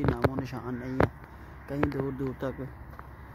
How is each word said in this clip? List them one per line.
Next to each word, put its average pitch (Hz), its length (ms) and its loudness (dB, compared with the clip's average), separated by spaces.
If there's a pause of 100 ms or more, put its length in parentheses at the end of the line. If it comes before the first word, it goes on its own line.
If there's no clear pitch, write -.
नामो 135 340 6
निशान 123 400 -2
नहीं 127 180 -4
है, 131 180 6 (580)
कहीं 143 220 4
दूर 135 220 2
दूर 131 300 -2
तक 131 240 -4 (680)